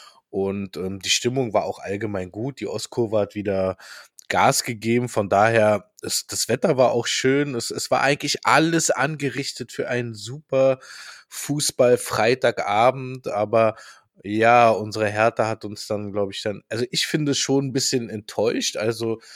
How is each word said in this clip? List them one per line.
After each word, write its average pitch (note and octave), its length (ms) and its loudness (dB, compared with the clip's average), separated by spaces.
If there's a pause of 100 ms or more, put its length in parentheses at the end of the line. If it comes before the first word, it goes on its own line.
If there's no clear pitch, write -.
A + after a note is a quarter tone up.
(300)
Und, G2 460 -4
ähm, F#2+ 240 -8
die - 100 -8
Stimmung B2 440 -2
war G2 100 2
auch F2+ 160 -6
allgemein G2+ 500 -6
gut. A#2+ 300 -10
Die G2+ 80 -8
Ostkurve G#2+ 520 -2
hat G2+ 160 -2
wieder F#2+ 420 -2 (500)
Gas G2+ 380 2
gegeben. A#2 420 0
Von G2+ 220 -2
daher, G#2+ 600 4 (100)
es, - 260 -6
das - 220 -6
Wetter D#3+ 260 2
war A#2+ 160 4
auch A#2 160 0
schön. C#3 480 0
Es, - 160 -6
es - 180 -8
war B2+ 120 2
eigentlich C#3+ 440 -2
alles D#3+ 460 4
angerichtet C3+ 800 -4
für - 160 -6
einen A#2+ 260 -4
super C3 680 0 (500)
Fußball-Freitagabend. B2 2000 0
Aber G#2+ 460 2 (480)
ja, A2+ 460 6
unsere G#2+ 380 0
Hertha A2 400 2
hat A2 180 -6
uns G2+ 220 -12
dann, G#2 240 -4
glaub G2 200 -2
ich, - 100 -10
dann, G2+ 280 -6
also A#2 220 -2
ich - 160 -2
finde D3 280 -2
schon C#3 320 0
ein A2+ 60 -8
bisschen B2+ 360 -2
enttäuscht. - 680 -4
Also A2+ 420 -4 (160)